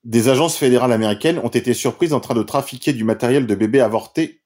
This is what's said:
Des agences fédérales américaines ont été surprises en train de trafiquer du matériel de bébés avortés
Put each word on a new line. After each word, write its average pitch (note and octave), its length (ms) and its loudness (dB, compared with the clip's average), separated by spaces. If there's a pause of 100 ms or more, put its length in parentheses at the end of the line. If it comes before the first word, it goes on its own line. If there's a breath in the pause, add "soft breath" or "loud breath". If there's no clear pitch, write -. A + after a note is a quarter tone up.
Des A#2 260 2
agences D#3 280 2
fédérales B2 360 2
américaines A2 460 0
ont A#2 100 -4
été A#2+ 240 -2
surprises D3 400 -2
en B2 60 0
train - 140 -6
de A2+ 100 0
trafiquer C#3 500 -4
du A2 100 -4
matériel A#2+ 420 0
de G#2 100 0
bébés A2 260 2
avortés A2 640 -2